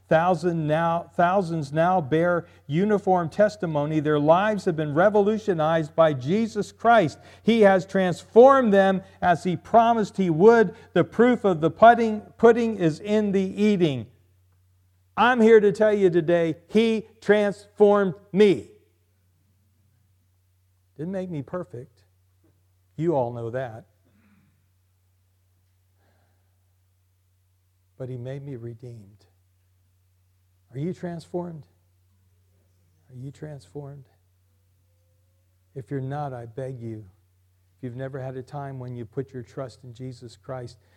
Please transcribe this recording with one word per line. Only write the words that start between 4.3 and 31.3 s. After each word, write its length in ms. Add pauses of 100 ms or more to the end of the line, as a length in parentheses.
have 100
been 180
revolutionized 1040
by 160
Jesus 580
Christ. 480 (240)
He 200
has 220
transformed 880
them 300 (180)
as 220
he 140
promised 600
he 140
would. 460 (160)
The 100
proof 420
of 160
the 120
pudding, 480 (160)
pudding 400
is 240
in 320
the 80
eating." 680 (1120)
I'm 240
here 180
to 140
tell 200
you 160
today, 500 (100)
he 400 (120)
transformed 960 (160)
me. 400 (2250)
Didn't 140
make 200
me 120
perfect. 600 (960)
You 140
all 180
know 180
that. 360 (4000)
But 120
he 80
made 260
me 140
redeemed. 680 (1500)
Are 60
you 140
transformed? 760 (1400)